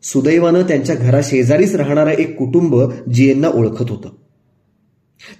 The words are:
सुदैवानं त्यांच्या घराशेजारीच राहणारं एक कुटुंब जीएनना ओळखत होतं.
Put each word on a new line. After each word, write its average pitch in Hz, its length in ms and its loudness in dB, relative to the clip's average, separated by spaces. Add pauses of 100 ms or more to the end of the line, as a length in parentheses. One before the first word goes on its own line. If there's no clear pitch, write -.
सुदैवानं 165 600 2
त्यांच्या 151 320 -2
घराशेजारीच 135 800 2
राहणारं 151 360 0
एक 151 260 -2
कुटुंब 139 560 0 (200)
जीएनना 135 360 2
ओळखत 117 420 -2
होतं. - 180 -12 (1300)